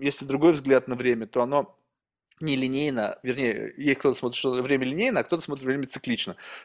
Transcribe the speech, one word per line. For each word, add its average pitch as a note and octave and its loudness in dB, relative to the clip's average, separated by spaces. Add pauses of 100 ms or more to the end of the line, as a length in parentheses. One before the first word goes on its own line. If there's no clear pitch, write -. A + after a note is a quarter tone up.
если C#3 -4
другой C#3 6
взгляд C3+ 4
на C3 -4
время, A#2+ 0
то B2 0
оно C#3 -2 (640)
нелинейно, C3 -2
вернее, A#2+ -2
есть C#3 2
кто-то C3 2
смотрит, B2 -4
что C3+ 0 (120)
время C3 0
линейно, F3+ 0
а A2+ -2
кто-то E3 -2
смотрит C3+ -8
время C3+ -2
циклично. - -4 (280)